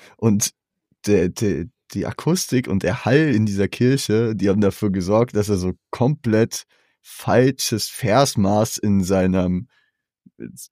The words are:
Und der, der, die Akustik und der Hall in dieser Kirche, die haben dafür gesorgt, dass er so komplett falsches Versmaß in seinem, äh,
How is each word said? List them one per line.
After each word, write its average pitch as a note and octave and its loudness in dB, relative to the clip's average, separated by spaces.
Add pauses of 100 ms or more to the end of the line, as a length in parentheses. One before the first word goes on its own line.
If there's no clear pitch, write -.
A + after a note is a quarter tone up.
(160)
Und G#2+ 0 (540)
der, F#2+ 2
der, F2 -4 (260)
die G2 -4
Akustik - -2
und F#2+ -2
der F2+ -2
Hall C#3+ 2
in A2 2
dieser G2 0
Kirche, A#2 0
die F#2+ 0
haben G2 2
dafür G2+ 0
gesorgt, G2+ 0
dass G2+ 0
er G2+ 0
so F2+ -2 (180)
komplett A#2 0 (380)
falsches B2 -2
Versmaß G#2+ 0
in G2+ 2
seinem, F#2 0 (720)
äh, A1+ -14 (260)